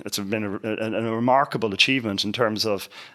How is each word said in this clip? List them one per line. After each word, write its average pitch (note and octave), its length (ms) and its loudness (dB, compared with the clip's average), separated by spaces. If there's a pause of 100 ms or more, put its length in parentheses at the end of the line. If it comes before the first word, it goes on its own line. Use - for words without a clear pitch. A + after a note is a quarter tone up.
it's G#2 160 -4
been G#2 240 -2
a, G#2 240 -4
a, A2 400 -2
a A2+ 40 -2
remarkable A#2+ 600 2
achievement A2+ 500 2
in G#2 80 -2
terms G#2+ 320 0
of, G2+ 240 -2 (260)